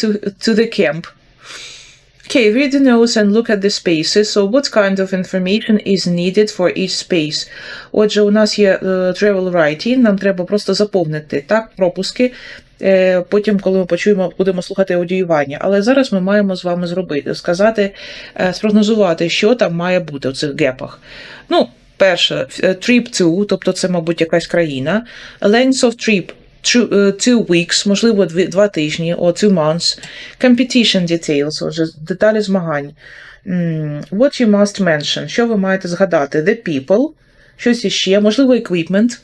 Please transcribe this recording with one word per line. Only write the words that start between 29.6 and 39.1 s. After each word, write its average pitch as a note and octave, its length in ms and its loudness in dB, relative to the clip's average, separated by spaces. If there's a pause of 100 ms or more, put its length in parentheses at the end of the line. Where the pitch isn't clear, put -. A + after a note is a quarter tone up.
Competition B3 640 2
details, D#3 640 -2
отже, D#3+ 200 -2 (140)
деталі G#3+ 400 0
змагань. E3 520 -2 (540)
М, D#3+ 540 -4 (100)
what B3+ 320 0
you G#3+ 80 4
must G3+ 320 2
mention, D3 460 -2
що A#3 180 0
ви A3+ 100 0
маєте F#3+ 320 -2
згадати? E3 540 0
The A3 260 0
people, F#3 420 0 (460)
щось A#3+ 280 0
іще, F#3+ 360 0
можливо, B3 340 4
equipment, G3+ 680 0